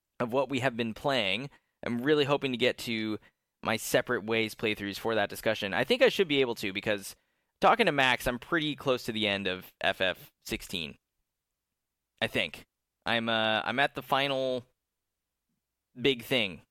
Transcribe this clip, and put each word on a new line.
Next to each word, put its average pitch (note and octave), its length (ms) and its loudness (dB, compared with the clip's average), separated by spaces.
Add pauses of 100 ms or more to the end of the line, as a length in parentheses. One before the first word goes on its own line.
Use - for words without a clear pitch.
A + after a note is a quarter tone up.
(220)
of A#2+ 100 -2
what C3 160 2
we C3 140 -2
have A#2+ 160 0
been A#2 160 -2
playing. B2 560 0 (360)
I'm A#2+ 160 -2
really D3 220 4
hoping C3+ 300 0
to A#2+ 40 -4
get A#2+ 200 2
to A2 400 -4 (440)
my A2 140 0
Separate B2 480 0
Ways A2 320 0
playthroughs G2+ 420 -2
for A2+ 180 -2
that G2+ 140 2
discussion. G2+ 440 -2
I G2+ 100 2
think A#3+ 180 2
I C4 60 8
should G3 220 2
be C#3+ 100 2
able A#2+ 160 2
to, G2+ 160 -4
because G2+ 420 -4 (460)
talking G#3+ 280 6
to E3 40 2
Max, C3 340 2
I'm B2 140 -2
pretty D3+ 340 -2
close C3+ 300 0
to - 80 -6
the G#2+ 160 0
end G2 200 0
of F#2 180 -6 (160)
F F#2+ 180 0
F F#2 300 -2 (160)
sixteen. E2 500 -8 (1300)
I A2+ 60 0
think. G#2 340 -4 (440)
I'm, A2+ 220 0
uh, A2 380 0
I'm A#2+ 140 -2
at C#3+ 160 2
the C#3 60 -8
final C3 640 0 (1300)
big B2 240 2
thing. A2 480 -2